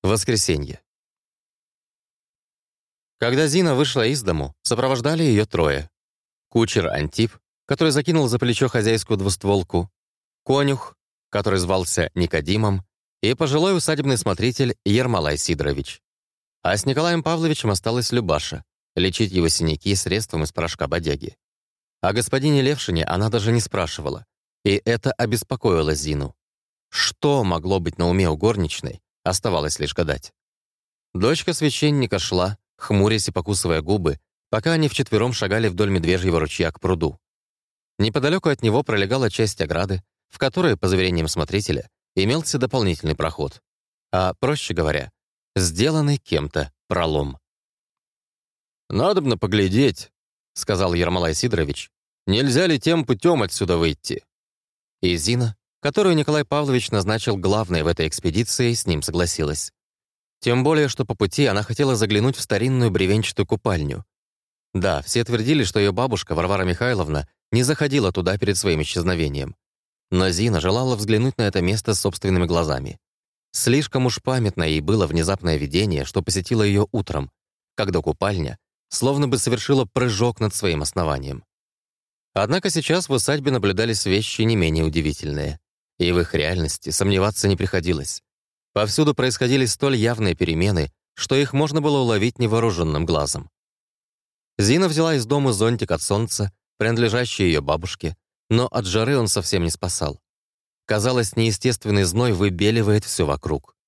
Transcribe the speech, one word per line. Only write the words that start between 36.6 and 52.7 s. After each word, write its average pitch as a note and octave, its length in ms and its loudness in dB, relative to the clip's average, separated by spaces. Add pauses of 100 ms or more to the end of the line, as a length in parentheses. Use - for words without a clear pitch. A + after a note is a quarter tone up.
к - 100 -18
пруду. E2+ 380 -2 (800)
Неподалеку C#3 500 0
от C#3 140 0
него A#2 200 2
пролегала G#2+ 480 0
часть G#2+ 300 -2
ограды, F2+ 420 -2 (260)
в - 100 -20
которой, C#3 380 0
по F#2+ 120 -2
заверениям F2+ 400 2
смотрителя, E2 600 -2 (260)
имелся B2+ 440 0
дополнительный G2+ 560 0
проход. D2+ 480 -6 (500)
А, F#2 220 0
проще C#3+ 400 -4
говоря, D2+ 360 -2 (460)
сделанный C3+ 640 2
кем-то D2 540 -4 (160)
пролом. D2+ 500 -2 (1500)
«Надобно C#3+ 480 2
поглядеть», — G2+ 760 2 (420)
сказал F#2 400 0
Ермолай F2 400 0
Сидорович, E2 560 -2 (360)
«нельзя C3 400 2
ли D#3+ 120 2